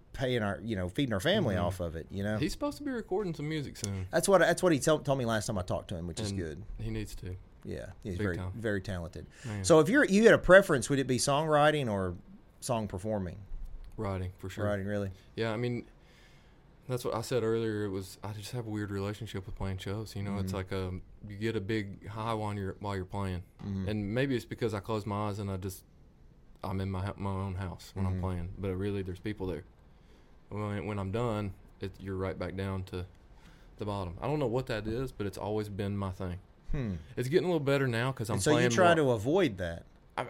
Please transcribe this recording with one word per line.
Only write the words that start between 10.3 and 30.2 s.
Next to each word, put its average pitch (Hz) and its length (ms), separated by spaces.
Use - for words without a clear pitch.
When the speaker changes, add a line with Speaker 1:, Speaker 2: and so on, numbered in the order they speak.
Speaker 1:
a - 40
preference, 180 520
would 139 100
it 131 80
be 127 100
songwriting 147 720
or 95 260
song 113 300
performing? 98 480
Speaker 2:
Writing, 95 420
for 95 120
sure. 104 160
Speaker 1:
Writing, 101 200
really? 101 260
Speaker 2:
Yeah, 113 160
I 107 40
mean, 120 280
that's 127 160
what - 100
I 113 60
said 120 220
earlier. 113 420
It 104 40
was, 95 320
I 104 120
just 104 180
have 117 160
a - 20
weird 104 220
relationship 101 540
with - 100
playing 95 220
shows. 104 380
You 98 80
know, 101 160
it's 95 120
Speaker 1:
Mm-hmm. 98 60
Speaker 2:
like, 95 160
um, 92 280
you 104 100
get 110 180
a 107 60
big 101 480
high 110 240
while 107 200
you're, 98 280
while 101 160
you're 92 80
playing. 92 380
Speaker 1:
Mm-hmm. 95 220
Speaker 2:
And 104 260
maybe 131 220
it's 113 100
because 110 280
I 101 80
close 107 240
my 104 240
eyes 101 100
and 101 100
I 95 80
just, 92 260
I'm 98 180
in 95 100
my, 95 260
my 98 140
own 95 240
house 92 400
when 95 100
I'm 92 80
Speaker 1:
Mm-hmm. 92 80
Speaker 2:
playing. 90 280
But 95 160
really, 101 260
there's 92 180
people 98 280
there. 80 160